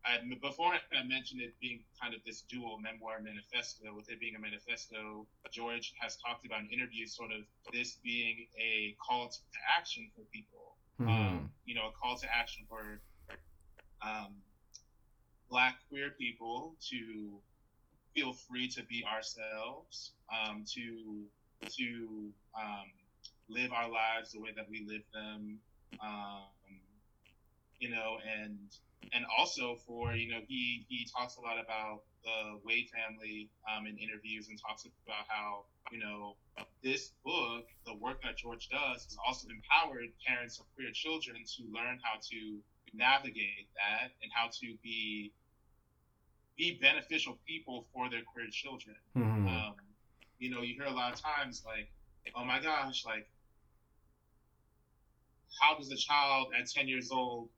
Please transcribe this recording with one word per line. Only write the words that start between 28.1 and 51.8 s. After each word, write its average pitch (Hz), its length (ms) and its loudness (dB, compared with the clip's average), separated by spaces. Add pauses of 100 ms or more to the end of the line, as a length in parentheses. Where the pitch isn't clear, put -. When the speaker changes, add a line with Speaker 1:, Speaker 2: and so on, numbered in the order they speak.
Speaker 1:
and, 104 180 -6 (540)
and 120 120 2 (140)
also 123 380 4 (100)
for, 120 300 0
you 117 120 0
know, 117 200 -2
he, 123 400 0
he 120 180 -4 (100)
talks 123 200 -2
a - 40 -16
lot 117 220 -2
about 107 400 -4 (220)
the 107 400 -2
Wade 117 260 2
family, 110 580 -6 (220)
um, 107 160 -4
in 104 120 -8
interviews 107 500 -6
and 107 120 -14
talks 107 240 -8 (220)
about 107 220 -4
how, 104 340 -2 (300)
you 117 80 -8
know, 104 340 -6 (480)
this 135 300 0 (120)
book, 127 420 0 (200)
the 113 80 -6
work 117 300 -2
that 120 120 0
George 120 320 -6
does, 131 360 0
has - 200 -12
also 127 240 2
empowered 127 600 6 (180)
parents 123 320 2
of - 60 -14 (100)
queer 123 180 -4
children 151 440 0 (200)
to 127 60 -10 (100)
learn 123 300 0
how 113 160 2 (140)
to 107 260 -6 (360)
navigate 110 840 6
that 107 340 2 (120)
and 120 120 -10
how 120 140 6
to 117 340 -6
be, 107 480 -4 (1300)
be 170 240 2
beneficial 147 640 6
people 131 460 -6
for 123 180 0
their 117 120 -2
queer 117 280 -8
children. 110 460 -6 (200)
Speaker 2:
Mm-hmm. 110 300 6
Speaker 1:
Um, 95 280 2 (640)
you 123 100 -2
know, 123 120 -2
you 120 120 -2
hear 139 160 -2
a 131 40 0
lot 127 180 2
of - 80 -6
times, 143 460 0
like, 110 240 -4 (440)